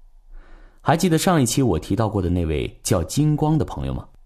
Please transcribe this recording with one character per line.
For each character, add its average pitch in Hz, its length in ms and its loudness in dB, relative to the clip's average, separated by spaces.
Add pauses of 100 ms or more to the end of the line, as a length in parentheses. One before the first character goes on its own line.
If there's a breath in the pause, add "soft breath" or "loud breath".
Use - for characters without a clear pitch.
(800 soft breath)
还 139 160 2
记 180 140 0
得 160 80 2
上 165 240 4
一 123 40 4
期 127 160 0
我 107 160 2
提 78 160 -4
到 110 140 0
过 98 140 -2
的 85 80 0
那 87 160 0
位 73 380 -4
叫 92 200 0
金 151 320 0
光 151 220 0
的 - 80 0
朋 - 200 -8
友 67 80 -4
吗？ - 140 -10 (180)